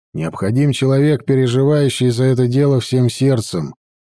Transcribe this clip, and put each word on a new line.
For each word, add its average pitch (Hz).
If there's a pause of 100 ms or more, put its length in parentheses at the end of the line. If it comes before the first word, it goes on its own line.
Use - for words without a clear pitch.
(140)
необходим 101
человек, 135
переживающий 131
за 120
это 127
дело 135
всем 127
сердцем, 107 (360)